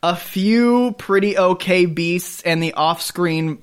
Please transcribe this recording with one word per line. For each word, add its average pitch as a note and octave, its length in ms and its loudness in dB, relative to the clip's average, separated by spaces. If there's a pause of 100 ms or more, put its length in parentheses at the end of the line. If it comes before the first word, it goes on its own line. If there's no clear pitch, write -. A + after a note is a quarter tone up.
a F3 140 0
few A#3+ 800 2
pretty G3 380 0
okay F#3 500 2
beasts E3+ 560 -4
and E3 200 0
the D#3+ 120 -2
off-screen D#3+ 880 -2